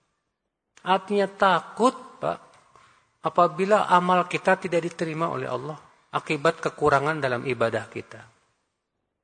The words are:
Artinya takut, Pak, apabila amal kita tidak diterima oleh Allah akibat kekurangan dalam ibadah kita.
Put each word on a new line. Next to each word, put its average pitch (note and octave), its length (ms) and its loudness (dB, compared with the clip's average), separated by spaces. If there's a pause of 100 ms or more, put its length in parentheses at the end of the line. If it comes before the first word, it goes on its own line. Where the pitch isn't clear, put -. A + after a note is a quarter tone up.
(840)
Artinya F#3+ 400 0
takut, G3 720 0 (260)
Pak, D#3+ 180 -4 (840)
apabila F3+ 680 2
amal F3+ 400 4
kita F#3 240 2
tidak E3+ 320 -2
diterima D#3+ 440 -4
oleh C3 200 -6
Allah C3+ 240 -8 (400)
akibat D#3 480 -2
kekurangan D3 560 2
dalam B2+ 240 -2
ibadah A2+ 480 -2
kita. - 300 -14 (1040)